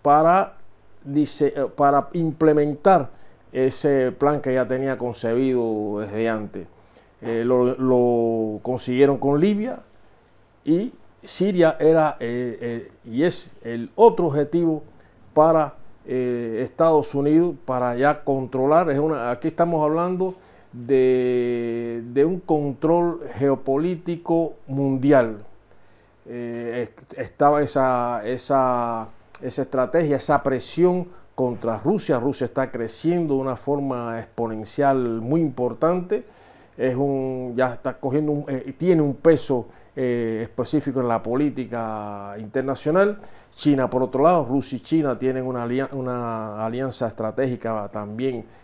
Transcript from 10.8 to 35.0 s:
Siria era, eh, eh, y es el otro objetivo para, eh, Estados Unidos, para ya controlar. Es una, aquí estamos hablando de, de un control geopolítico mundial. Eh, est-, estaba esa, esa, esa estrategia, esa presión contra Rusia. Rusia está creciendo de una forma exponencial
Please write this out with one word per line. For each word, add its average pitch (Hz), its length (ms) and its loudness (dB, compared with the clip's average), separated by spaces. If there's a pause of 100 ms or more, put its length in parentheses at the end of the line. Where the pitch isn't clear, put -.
Siria 180 600 2
era, 156 400 4
eh, 120 400 -4
eh, 117 300 -8 (120)
y 120 200 -2
es - 280 -2 (100)
el 117 340 -8
otro 202 320 6
objetivo 151 560 0 (500)
para, 156 420 4 (300)
eh, 123 580 -2
Estados 156 500 2
Unidos, 151 420 2 (100)
para 123 320 -2
ya 147 260 2
controlar. 135 640 2
Es 139 100 0
una, 143 320 -2
aquí 156 180 -4
estamos 165 340 0
hablando 180 520 -2 (360)
de, 120 1300 0 (100)
de 139 100 4
un 175 160 0
control 160 800 0 (120)
geopolítico 160 1200 -2 (140)
mundial. 135 760 2 (840)
Eh, 120 640 -8
est-, - 320 -16
estaba 147 420 2
esa, 123 640 0
esa, 120 840 0 (320)
esa 127 200 -6
estrategia, 139 540 0
esa 139 260 2
presión 175 640 0 (280)
contra 113 440 -2
Rusia. 165 380 0
Rusia 131 280 -2
está 131 260 -4
creciendo 147 640 -2
de 135 60 0
una 131 160 -4
forma 127 640 -4
exponencial 117 1000 -2